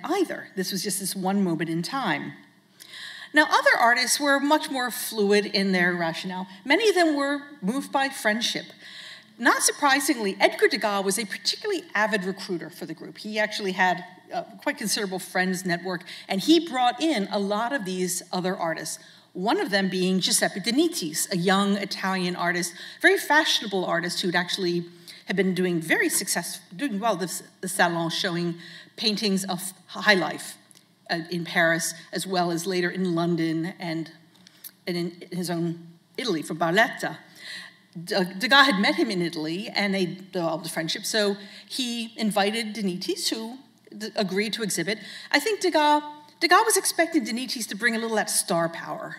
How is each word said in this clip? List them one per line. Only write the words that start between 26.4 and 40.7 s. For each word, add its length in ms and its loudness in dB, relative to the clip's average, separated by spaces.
doing 240 -4
well 160 2
this, 260 -6
the 80 -6
Salon, 400 2
showing 460 -2
paintings 480 0
of 280 -6
high 280 2
life, 420 -4
uh, 100 -2
in 140 -4
Paris, 480 2
as 160 -6
well 240 2
as 160 -2
later 220 0
in 260 0
London 640 0
and, 320 -6
and 120 -4
in 340 -6
his 180 -4
own 380 -2
Italy 240 -2
for 140 -6
Barletta. 640 2
De-, 220 2
Degas 280 8
had 140 2
met 160 2
him 140 0
in 120 0
Italy 520 -4
and 200 0
they 120 2
developed 640 -4
a 20 -8
friendship, 360 -6